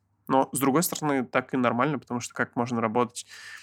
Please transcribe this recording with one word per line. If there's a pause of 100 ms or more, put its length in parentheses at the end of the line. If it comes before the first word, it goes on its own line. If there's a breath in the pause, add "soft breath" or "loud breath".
(280)
Но,
с
другой
стороны,
так
и
нормально,
потому
что
как
можно
работать (380 loud breath)